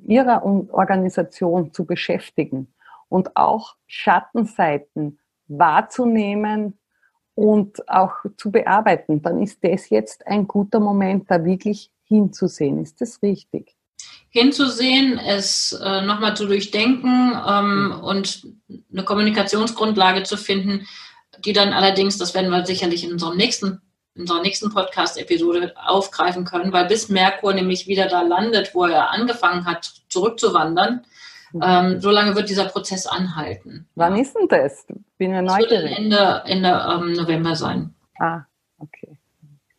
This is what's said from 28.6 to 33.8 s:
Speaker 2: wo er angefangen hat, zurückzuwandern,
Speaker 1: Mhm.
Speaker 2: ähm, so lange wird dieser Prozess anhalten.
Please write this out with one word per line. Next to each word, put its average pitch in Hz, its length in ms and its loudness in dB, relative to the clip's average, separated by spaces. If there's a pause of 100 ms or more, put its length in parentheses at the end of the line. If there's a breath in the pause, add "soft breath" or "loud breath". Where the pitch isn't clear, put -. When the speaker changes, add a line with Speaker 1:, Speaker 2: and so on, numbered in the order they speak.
Speaker 2:
wo 180 120 2
er 156 240 2
angefangen 180 560 0
hat, - 260 -6 (160)
zurückzuwandern, 190 960 0 (480 loud breath)
Speaker 1:
Mhm. 170 100 -8
Speaker 2:
ähm, 180 380 4
so 196 100 2
lange 208 240 4
wird 202 140 0
dieser 190 180 0
Prozess 190 400 -6
anhalten. 160 880 -8